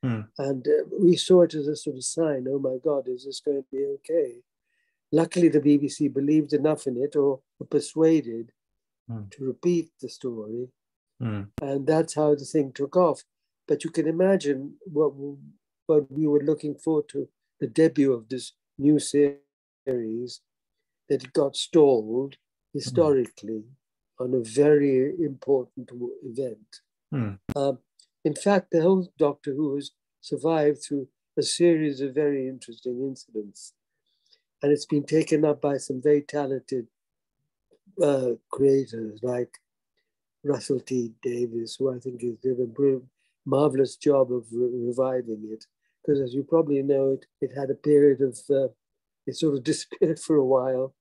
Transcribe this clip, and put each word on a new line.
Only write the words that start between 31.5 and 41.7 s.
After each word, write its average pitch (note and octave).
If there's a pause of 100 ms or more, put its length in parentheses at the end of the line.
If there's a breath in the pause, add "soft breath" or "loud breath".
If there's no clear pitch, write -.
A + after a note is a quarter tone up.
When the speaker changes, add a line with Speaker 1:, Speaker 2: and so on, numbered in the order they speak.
Speaker 2:
of C3+
very C#3+
interesting B2
incidents. A2 (880)
And C#3+
it's D3
been D3
taken D3+
up D3
by C#3+
some C3
very D3
talented, C3+ (1120)
uh, C3 (180)
creators A2+
like B2 (840)
Russell C3+
T A#2
Davies, A#2